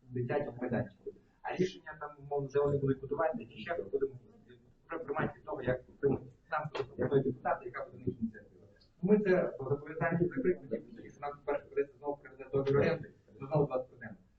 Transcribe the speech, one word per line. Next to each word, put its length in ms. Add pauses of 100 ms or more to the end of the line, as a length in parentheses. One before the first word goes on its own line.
дитячих 580
майданчиків. 540 (280)
А 140
рішення 440
там, 180
умовно, 340
де 80
вони 180
будуть 220
будувати, 380
які 200
ще 240 (100)
будемо 200 (760)
при-, 100
приймати 380
від 80
того, 180
як 200 (180)
приймуть 200 (300)
нам 220
пропонує 500
депутати, 420
яка 200
буде 200
в 20
них 140
ініціатива. 460 (360)
Ми 160
це 400
зобов'язання 600
закрили, 420 (360)
тоді, 140
що 100
нам 120 (120)
перше 220
прийдеться 320
знову 180
привезти 360
договір 240
оренди, 340 (300)
ми 60
знову 200
до 80
вас 120
прийдемо. 300 (220)